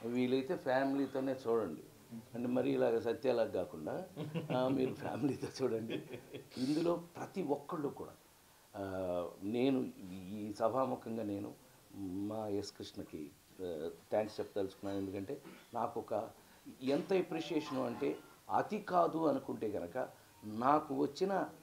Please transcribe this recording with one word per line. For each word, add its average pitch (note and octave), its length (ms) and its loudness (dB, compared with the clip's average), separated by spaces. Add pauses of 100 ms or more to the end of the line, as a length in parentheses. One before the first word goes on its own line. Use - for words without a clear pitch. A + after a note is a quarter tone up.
వీలైతే B2+ 520 2
ఫ్యామిలీతోనే C3+ 760 2
చూడండి, A2+ 500 0 (520)
అంటే A#2+ 140 -2
మరీ B2+ 260 4
ఇలాగ B2 240 4
సత్యాలకు A2+ 540 2
కాకుండా, F#2 540 -2 (500)
ఆ, B2+ 120 4
మీరు C3+ 260 2
ఫ్యామిలీతో A#2+ 520 -2 (160)
చూడండి. A2+ 400 0 (560)
ఇందులో E3 440 2 (140)
ప్రతి E3 260 -6
ఒక్కళ్ళు C#3+ 460 -2
కూడా, F#2 220 -8 (680)
ఆ, F#2 520 0 (140)
నేను B2 500 2 (200)
ఈ G#2 400 -8
సభాముఖంగా A#2 720 0
నేను G#2 320 -4 (420)
మా G2+ 520 -4
ఎస్ G2+ 240 -2
కృష్ణకి, D#2+ 580 -10 (320)
ఆ, E2 280 -2 (200)
థ్యాంక్స్ G#2+ 300 2
చెప్పదలుచుకున్నాను. G2 600 -2
ఎందుకంటే G2 420 -4 (320)
నాకు A#2 260 -2
ఒక A2 300 -2 (520)
ఎంత C#3+ 300 2
appreciation E3 680 0
అంటే B2+ 400 0 (380)
అతి G#3 220 2
కాదు E3 480 4
అనుకుంటే B2+ 440 2
కనుక F2 380 -2 (360)
నాకు C3+ 500 4
వచ్చిన D#3+ 540 2 (140)